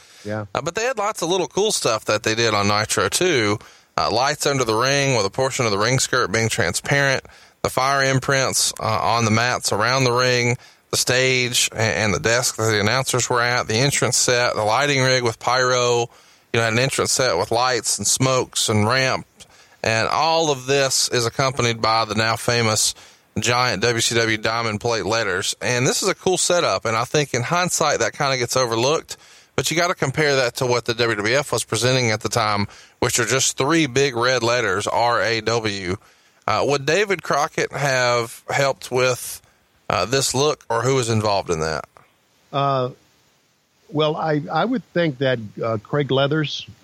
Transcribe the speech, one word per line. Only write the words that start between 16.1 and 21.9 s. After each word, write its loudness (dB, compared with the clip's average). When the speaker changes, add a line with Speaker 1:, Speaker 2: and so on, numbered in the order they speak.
Speaker 2:
you 2
know, 2
an 0
entrance 0
set 0
with -2
lights 0
and -4
smokes -2
and 2
ramp. 0
And 0
all 0
of -4
this 2
is 0
accompanied 0
by 2